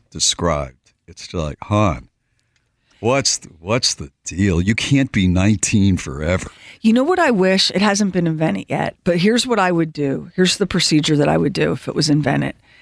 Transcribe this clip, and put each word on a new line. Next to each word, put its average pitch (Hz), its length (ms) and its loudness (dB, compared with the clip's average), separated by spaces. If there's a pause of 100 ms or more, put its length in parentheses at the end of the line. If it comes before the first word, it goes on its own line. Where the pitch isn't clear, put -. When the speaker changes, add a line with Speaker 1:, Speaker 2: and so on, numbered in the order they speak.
Speaker 1:
described. 76 840 -4 (160)
It's - 260 -18
like, 78 300 -6
"Hon, 104 460 -2 (920)
what's 127 400 -2
the, - 100 -20 (100)
what's 104 360 -4
the 73 160 -16 (140)
deal? 90 360 0
You 104 140 0
can't 135 360 0
be 95 160 2
nineteen 98 720 2
forever." 78 540 -4 (300)
Speaker 2:
You 220 120 4
know 254 100 2
what 370 160 0
I 311 120 2
wish? 190 400 2
It 190 100 0
hasn't 202 320 2
been 175 140 0
invented 160 420 -2
yet, 147 340 -4
but 175 140 2
here's 226 280 2
what 233 140 0
I 185 120 2
would 165 200 -2
do. 143 440 -6
Here's 185 240 2
the 202 80 0
procedure 156 500 0
that 147 100 2
I 156 80 2
would 165 160 0
do 156 220 -2
if - 160 -8
it - 60 -10
was 151 140 0
invented. 143 460 0 (260)